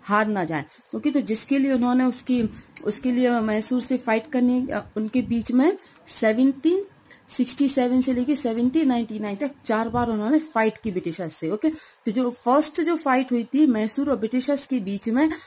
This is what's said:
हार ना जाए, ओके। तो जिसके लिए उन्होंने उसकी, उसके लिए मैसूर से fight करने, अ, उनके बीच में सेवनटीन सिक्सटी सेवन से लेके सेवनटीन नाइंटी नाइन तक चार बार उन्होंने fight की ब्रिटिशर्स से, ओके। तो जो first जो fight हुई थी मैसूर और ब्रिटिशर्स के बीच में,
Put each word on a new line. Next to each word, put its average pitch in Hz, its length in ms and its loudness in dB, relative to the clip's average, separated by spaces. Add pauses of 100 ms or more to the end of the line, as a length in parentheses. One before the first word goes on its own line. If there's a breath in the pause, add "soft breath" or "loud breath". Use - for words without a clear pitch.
हार 214 240 2
ना 202 160 -2
जाए, 156 220 -4 (300 loud breath)
ओके। 247 160 -2
तो 269 100 2
जिसके 220 380 -2
लिए 269 140 2
उन्होंने 247 300 2
उसकी, 247 400 0 (400 loud breath)
उसके 247 280 -2
लिए 247 200 4
मैसूर 220 500 0
से 254 160 -2
fight 226 340 -2
करने, 247 400 2
अ, 208 140 -6 (120)
उनके 220 240 -2
बीच 233 300 -4
में 294 260 4 (300 loud breath)
सेवनटीन 269 760 2 (440 soft breath)
सिक्सटी 262 380 -2
सेवन 254 340 2
से 262 120 0
लेके 247 220 0
सेवनटीन 254 520 0
नाइंटी 226 320 0
नाइन 208 160 -4
तक 277 160 -4 (140)
चार 226 240 0
बार 240 200 0
उन्होंने 226 300 2
fight 220 380 0
की 220 140 -6
ब्रिटिशर्स 170 420 -6
से, 160 180 -4
ओके। 214 180 0
तो - 420 -6
जो 247 180 0
first 285 520 0
जो 330 140 0
fight 262 360 0
हुई 240 120 0
थी 294 240 4
मैसूर 226 420 0
और 247 80 0
ब्रिटिशर्स 254 500 -2
के 254 120 -2
बीच 196 300 -6
में, 277 200 2 (180 loud breath)